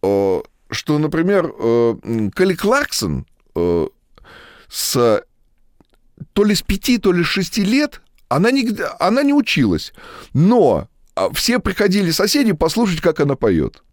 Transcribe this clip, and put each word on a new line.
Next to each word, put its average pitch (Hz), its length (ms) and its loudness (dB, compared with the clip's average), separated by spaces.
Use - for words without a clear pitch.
Э, 98 380 0
что, - 300 -2
например, 165 580 0
э, 117 460 2
м, 110 280 -4
Келли 185 220 0
Кларксон, 165 720 -2
э, 85 320 0
с, 120 540 0
то 202 100 2
ли 208 100 2
с 170 80 -2
пяти, 214 380 -2
то 190 120 0
ли 175 120 0
с 165 40 -2
шести 196 380 -4
лет, 277 360 -2
она 208 240 2
нигде, 226 340 -2
она 233 240 2
не 285 100 2
училась. 113 600 0
Но, 160 540 4
а, - 180 -2
все - 240 -2
приходили 196 540 0
соседи 226 400 0
послушать, 170 500 0
как 165 180 0
она 143 160 0
поёт. 82 460 0